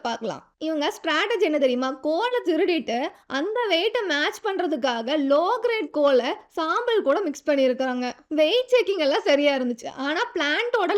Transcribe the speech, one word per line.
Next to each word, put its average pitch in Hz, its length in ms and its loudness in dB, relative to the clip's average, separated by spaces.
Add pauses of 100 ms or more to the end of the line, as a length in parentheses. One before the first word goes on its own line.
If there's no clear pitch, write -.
பார்க்கலாம். 226 340 -6 (260)
இவங்க 311 200 -2 (100)
ஸ்ட்ராட்டஜி 359 520 0
என்ன 302 160 2
தெரியுமா? 254 260 0 (160)
கோலை 440 420 0
திருடிட்டு 320 500 0 (400)
அந்த 403 200 -4 (140)
வெயிட்டை 427 300 0 (100)
மேட்ச் 294 340 -2
பண்றதுக்காக 277 720 -2 (140)
லோ 294 120 4 (200)
கிரேட் 440 340 -2
கோலை 277 320 4 (280)
சாம்பிள் 403 500 0
கூட 294 200 4
மிக்ஸ் - 220 -8
பண்ணியிருக்காங்க. 262 580 0 (320)
வெயிட் 466 340 2
செக்கிங் 403 320 4
எல்லாம் 330 240 0
சரியா 285 280 4
இருந்துச்சு, 247 300 -4 (200)
ஆனா 330 160 0 (140)
பிளான்ட்டோட 381 600 0